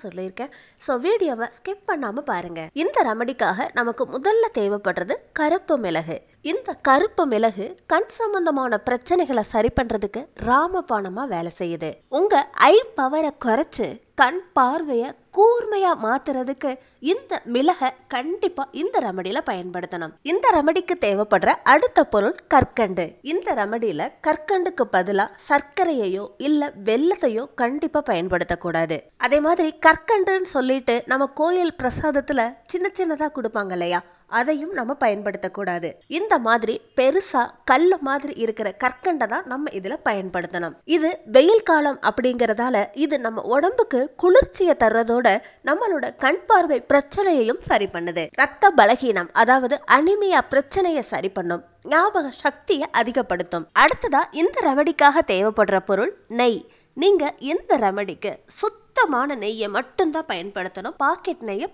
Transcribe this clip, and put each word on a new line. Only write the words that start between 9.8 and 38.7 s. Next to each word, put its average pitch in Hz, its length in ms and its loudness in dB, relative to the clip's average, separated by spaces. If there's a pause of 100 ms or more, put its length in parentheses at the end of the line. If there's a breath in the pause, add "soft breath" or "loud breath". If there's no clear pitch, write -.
ராமபாணமா 254 760 0 (120)
வேலை 170 160 -6 (100)
செய்யுது. 165 280 -6 (280)
உங்க 403 180 2 (380)
ஐ - 20 8 (220)
பவரை 294 340 -2 (140)
குறைச்சு 233 420 -2 (340)
கண் 285 180 2 (180)
பார்வைய 262 480 0 (320)
கூர்மையா 427 520 4 (140)
மாத்துறதுக்கு 262 680 -4 (420 soft breath)
இந்த 494 220 -4 (220)
மிளகை 277 340 2 (240)
கண்டிப்பா 320 500 -4 (180)
இந்த 440 240 -2
ரெமடியில 190 340 -6 (100)
பயன்படுத்தணும். 180 640 -8 (180)
இந்த 381 140 0 (100)
ரெமடிக்கு 320 400 0 (100)
தேவைப்படுற 202 440 2 (240)
அடுத்த 320 400 4
பொருள் 214 240 0 (160)
கற்கண்டு. 190 520 2 (280)
இந்த 370 260 -2
ரெமடியில 208 500 -4 (180)
கற்கண்டுக்கு 339 580 0 (100)
பதிலா 196 300 2 (220)
சர்க்கரையையோ 277 800 0 (220)
இல்ல 294 240 0 (180)
வெல்லத்தையோ 269 560 0 (180)
கண்டிப்பா 294 380 -2 (100)
பயன்படுத்தக்கூடாது. 170 880 -2 (280)
அதே 294 200 4
மாதிரி 330 240 2 (160)
கற்கண்டுன்னு 381 680 2
சொல்லிட்டு 254 380 0 (180)
நம்ம 269 140 0 (140)
கோயில் 349 400 0
பிரசாதத்துல 277 640 -2 (260)
சின்ன 370 160 -2 (100)
சின்னதா 311 380 -2
கொடுப்பாங்க 220 400 -4
இல்லையா, 175 240 -2 (380 soft breath)
அதையும் 302 380 -2
நம்ம 240 140 -4 (120)
பயன்படுத்தக்கூடாது. 196 840 -2 (280)
இந்த 415 160 -2 (140)
மாதிரி 226 260 2 (240)
பெருசா 277 460 2 (260)
கல்லு 339 280 4 (100)
மாதிரி 277 260 -4 (120)
இருக்கிற 220 220 -4 (160)